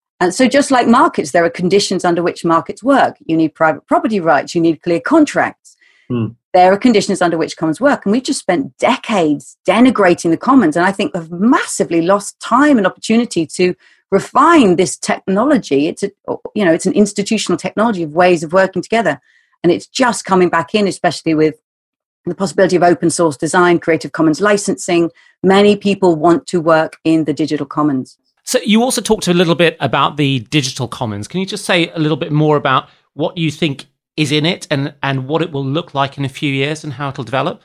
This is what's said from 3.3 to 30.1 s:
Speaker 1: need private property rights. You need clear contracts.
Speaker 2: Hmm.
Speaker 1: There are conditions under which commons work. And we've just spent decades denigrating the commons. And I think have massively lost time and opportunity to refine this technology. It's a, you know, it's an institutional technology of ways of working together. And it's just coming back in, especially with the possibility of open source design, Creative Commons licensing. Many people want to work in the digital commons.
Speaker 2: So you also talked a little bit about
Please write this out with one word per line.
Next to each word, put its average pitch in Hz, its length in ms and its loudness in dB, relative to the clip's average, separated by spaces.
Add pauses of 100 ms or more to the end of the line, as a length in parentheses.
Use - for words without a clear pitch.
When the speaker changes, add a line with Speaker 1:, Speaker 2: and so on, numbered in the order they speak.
Speaker 1:
need 160 180 0
private 156 320 0
property 269 340 0
rights. 160 340 0
You 175 60 0
need 165 220 0
clear 170 180 -2
contracts. 202 760 0 (320)
Speaker 2:
Hmm. 117 200 -2 (240)
Speaker 1:
There 185 200 6
are 202 40 2
conditions 202 460 2
under 170 160 0
which 151 180 -4
commons 160 240 -4
work. 277 240 0
And 196 80 0
we've 254 100 0
just - 180 -6
spent 147 380 -4
decades 170 800 -2 (100)
denigrating 190 640 2
the 165 60 2
commons. 208 400 2
And 175 80 0
I 190 80 2
think 196 220 -6
have 165 160 -8
massively 185 720 0
lost 190 380 -2
time 277 360 2
and 196 100 2
opportunity 220 600 -2
to 180 280 -2 (360)
refine 247 640 4
this 170 220 -2
technology. 196 880 -2
It's - 160 -6
a, 202 80 -6 (460)
you 208 80 0
know, 165 80 2
it's 170 140 -2
an 190 60 0
institutional 202 640 -2
technology 202 460 -2
of 151 100 -8
ways 175 300 2
of 160 100 -8
working 190 300 0
together. 190 380 -2 (420)
And - 80 2
it's - 160 -2
just - 380 -2
coming 185 240 2
back 165 260 -4
in, 208 140 0
especially 165 460 -4
with 156 200 0 (720)
the 175 80 -6
possibility 190 420 0
of 160 60 2
open 175 280 2
source 160 260 -2
design, 175 420 2
Creative 156 320 -2
Commons 156 300 0
licensing. 190 680 0 (340)
Many 202 320 4
people 196 400 0
want 165 320 2
to 180 120 -2
work 160 440 0
in 160 200 2
the 151 80 -4
digital 147 320 -4
commons. 139 540 -4 (240)
Speaker 2:
So - 220 -4
you 220 180 2
also 247 180 -2
talked 202 280 -2
a 180 60 2
little 175 200 2
bit 165 240 0
about 143 380 -2